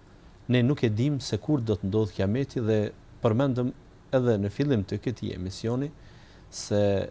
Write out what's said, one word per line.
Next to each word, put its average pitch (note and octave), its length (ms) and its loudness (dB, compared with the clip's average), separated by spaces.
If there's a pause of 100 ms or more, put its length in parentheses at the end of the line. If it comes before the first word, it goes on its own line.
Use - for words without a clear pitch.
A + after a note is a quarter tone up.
(520)
ne B2 120 4
nuk C#3 200 0
e A#2 60 6
dim B2+ 340 0
se G#2 180 -4
kur D3 220 0
do A2 160 0
të G2 80 -4
ndodh G#2+ 260 0
kiameti A#2+ 480 -2
dhe G#2+ 180 2 (440)
përmendëm B2 480 2 (400)
edhe B2 320 4
në G2+ 80 -2
fillim C#3 320 0
të G2+ 180 -4
këtij A2 360 -6
emisioni A2+ 520 -4 (640)
se - 300 -2 (300)